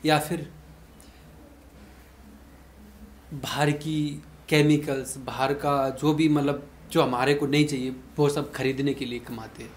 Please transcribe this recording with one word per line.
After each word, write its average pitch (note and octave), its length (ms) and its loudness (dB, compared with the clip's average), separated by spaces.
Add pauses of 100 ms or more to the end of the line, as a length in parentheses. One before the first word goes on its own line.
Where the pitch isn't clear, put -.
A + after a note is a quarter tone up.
या D3+ 140 4
फिर D#3+ 320 -6 (2750)
बाहर D3 380 0
की D3 520 -4 (260)
केमिकल्स, D3 680 2
बाहर C3+ 360 -2
का C#3 360 0
जो D3 240 0
भी, D3+ 160 4
मतलब, C#3+ 400 0 (220)
जो E3 120 4
हमारे B2+ 300 2
को C#3+ 140 0
नहीं D3+ 180 4
चाहिए, C3 300 -4 (220)
वो D3 120 4
सब C#3+ 220 -4
खरीदने C3 420 -2
के C3 120 -6
लिए A#2+ 140 -6
कमाते A#2 440 -12
हैं? - 140 -16